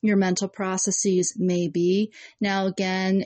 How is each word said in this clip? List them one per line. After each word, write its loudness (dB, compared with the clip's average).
your 4
mental 0
processes -2
may 0
be. 0
Now, 0
again, 0